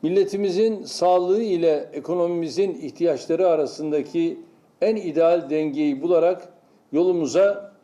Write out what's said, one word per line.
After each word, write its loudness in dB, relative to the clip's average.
Milletimizin 0
sağlığı 2
ile 0
ekonomimizin -2
ihtiyaçları -2
arasındaki -2
en 2
ideal 0
dengeyi -2
bularak 2
yolumuza 0